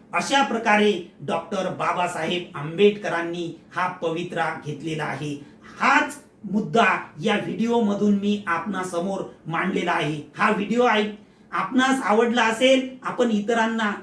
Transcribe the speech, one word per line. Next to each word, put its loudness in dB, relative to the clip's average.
अशा 2
प्रकारे 2
डॉक्टर -4
बाबासाहेब -2
आंबेडकरांनी 0
हा 0
पवित्रा -4
घेतलेला -6
आहे. -8
हाच 2
मुद्दा 2
या 2
व्हिडिओमधून 2
मी 0
आपणासमोर -4
मांडलेला -2
आहे. -2
हा 4
व्हिडिओ 2
ऐक-, 0
आपणास 0
आवडला 4
असेल, 4
आपण 0
इतरांना 0